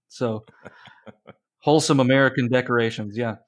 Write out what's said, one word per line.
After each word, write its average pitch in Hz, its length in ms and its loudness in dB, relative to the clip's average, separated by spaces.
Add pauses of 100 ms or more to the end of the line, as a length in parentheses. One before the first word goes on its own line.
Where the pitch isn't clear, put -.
So 110 360 -6 (200)
<laughs> - 960 -20
wholesome 147 400 2
American 131 480 2
decorations, 113 680 -2
yeah. 113 200 -6 (100)